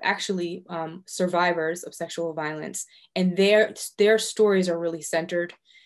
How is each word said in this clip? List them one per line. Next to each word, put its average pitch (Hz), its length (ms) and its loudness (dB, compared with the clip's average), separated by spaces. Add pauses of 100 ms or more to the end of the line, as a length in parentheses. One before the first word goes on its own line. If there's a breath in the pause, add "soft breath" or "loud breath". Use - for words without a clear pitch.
actually, 180 680 -2
um, 165 380 -8
survivors 175 800 0
of - 100 -16
sexual 165 400 -6
violence, 156 520 -8 (300 loud breath)
and 185 200 2
their, 208 380 4 (240)
their 214 200 6
stories 202 500 2
are 170 100 0
really 165 240 -4
centered. 175 520 -4 (300 soft breath)